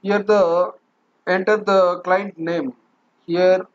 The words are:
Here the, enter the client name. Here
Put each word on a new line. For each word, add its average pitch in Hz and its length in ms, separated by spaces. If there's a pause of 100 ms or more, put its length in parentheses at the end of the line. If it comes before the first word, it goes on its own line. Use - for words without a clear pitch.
Here 202 180
the, 180 540 (520)
enter 190 320
the 185 460
client 190 340
name. 160 360 (520)
Here 185 500